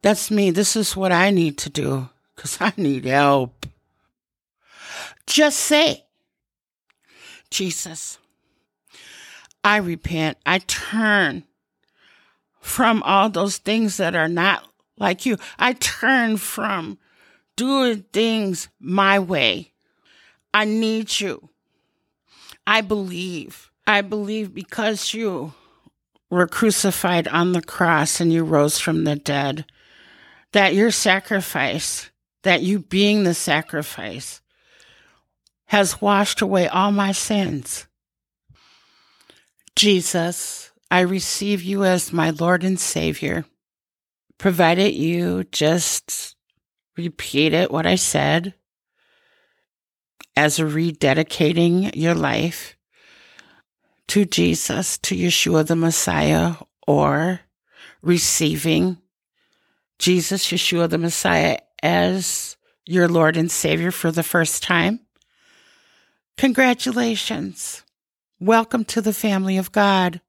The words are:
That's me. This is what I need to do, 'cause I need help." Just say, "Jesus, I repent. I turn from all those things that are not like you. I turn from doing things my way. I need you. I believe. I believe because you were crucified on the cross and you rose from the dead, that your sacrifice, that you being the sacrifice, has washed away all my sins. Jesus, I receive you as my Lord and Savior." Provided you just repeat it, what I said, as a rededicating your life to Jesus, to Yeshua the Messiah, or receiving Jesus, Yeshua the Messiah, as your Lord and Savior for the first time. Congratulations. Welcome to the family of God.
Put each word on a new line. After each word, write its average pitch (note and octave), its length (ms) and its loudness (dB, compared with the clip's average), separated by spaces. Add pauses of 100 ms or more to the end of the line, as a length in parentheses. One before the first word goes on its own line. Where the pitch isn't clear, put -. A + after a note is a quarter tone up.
That's G3+ 280 0
me. G3+ 220 2
This F#3+ 240 2
is G#3+ 220 -2
what F#3+ 140 0
I F3+ 180 4
need E3 300 2
to - 100 -8
do, C3+ 400 -4 (260)
'cause - 240 -10
I - 160 0
need C#3+ 300 -2
help." C#3 640 0 (1600)
Just D4 320 2
say, D4 460 0 (1400)
"Jesus, - 680 -8 (1500)
I G#3 140 4
repent. D#3+ 680 -4
I F3+ 160 0
turn G3+ 840 -2 (1160)
from A3+ 440 0
all G3 260 4
those F#3+ 280 -4
things G#3+ 400 -2
that F3 180 -2
are D#3+ 120 0
not F3 400 0 (300)
like F#3 260 -2
you. A3+ 140 0 (220)
I B3+ 140 2
turn A#3+ 640 0
from G3 600 -6 (580)
doing B3 560 0
things G#3+ 580 -2 (100)
my G3 400 2
way. D#3+ 520 -2 (800)
I G#3+ 140 2
need A3 540 -2
you. G3 300 -8 (1160)
I A3 160 2
believe. F#3 920 -8 (140)
I G#3 160 2
believe G#3 520 -6
because G#3 600 -4
you F3+ 400 -6 (760)
were F3 180 4
crucified F3+ 800 0
on E3+ 240 2
the F3 100 2
cross D#3 580 0
and E3+ 140 4
you E3 100 2
rose D3+ 360 2
from D#3+ 240 -2
the D3 120 0
dead, C#3+ 500 -4 (880)
that G3 200 4
your G#3+ 180 4
sacrifice, - 1160 -2 (320)
that F3 220 2
you F#3+ 160 0
being G3+ 440 2
the F3 120 2
sacrifice, C#3+ 1040 -6 (1200)
has - 360 0
washed G3+ 400 0
away F#3+ 260 0
all G3 240 0
my G3 200 0
sins. F#3 760 -4 (1900)
Jesus, F3+ 920 0 (220)
I F3+ 80 4
receive F#3+ 640 -2
you G3 220 -2
as F3+ 280 2
my E3 160 2
Lord E3+ 340 0
and F#3 160 0
Savior." D#3+ 680 -4 (920)
Provided F3+ 560 2
you F3 520 -2
just - 880 -2 (600)
repeat D#3 580 -2
it, F3 180 2
what D#3+ 160 0
I F3+ 80 4
said, E3+ 580 0 (1800)
as D3 240 2
a D#3+ 40 0
rededicating E3 1300 2
your E3 200 2
life D#3 600 -2 (1300)
to G3+ 180 2
Jesus, - 760 -2
to - 160 -4
Yeshua E3+ 500 2
the E3 100 0
Messiah, D#3+ 800 0 (300)
or D3 560 0 (600)
receiving E3 960 0 (1040)
Jesus, F#3 520 0
Yeshua E3+ 380 0
the E3 80 0
Messiah, E3 600 0 (220)
as F3 760 -2 (280)
your F3 220 2
Lord E3 300 4
and E3 140 0
Savior E3 400 -2
for E3 200 -2
the E3 120 -2
first - 400 0
time. F3+ 360 0 (1400)
Congratulations. A#3+ 1500 0 (560)
Welcome A3+ 460 2
to - 160 -2
the G#3 120 0
family F#3+ 440 0
of F#3 140 -4
God. F#3+ 580 2